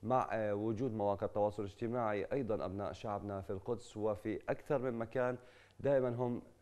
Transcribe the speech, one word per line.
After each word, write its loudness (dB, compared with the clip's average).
مع، 2
آه، 0
وجود 0
مواقع 2
التواصل 2
الاجتماعي، -2
أيضًا 0
أبناء -2
شعبنا -4
في -10
القدس -4
وفي 0
أكثر 0
من 0
مكان 0
دائمًا 6
هم 0